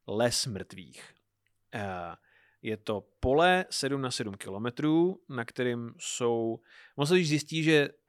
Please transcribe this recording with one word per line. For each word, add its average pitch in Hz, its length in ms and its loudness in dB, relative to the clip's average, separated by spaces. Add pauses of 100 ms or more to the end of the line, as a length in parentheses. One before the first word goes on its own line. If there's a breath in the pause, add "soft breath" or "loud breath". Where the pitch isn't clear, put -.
les 117 380 0
mrtvých. 92 680 -12 (600)
Eh, 90 420 -8 (460 soft breath)
je 107 160 -4
to 104 300 -6 (120)
pole 175 500 4
sedm 139 320 -4
na 127 100 -4
sedm 107 220 -6
kilometrů, 143 840 0 (100)
na 123 160 -6
kterým 120 520 -4
jsou, 117 600 -2 (380 loud breath)
moc 147 140 0
když 180 180 4
zjistí, 156 340 -2
že 151 260 4 (200)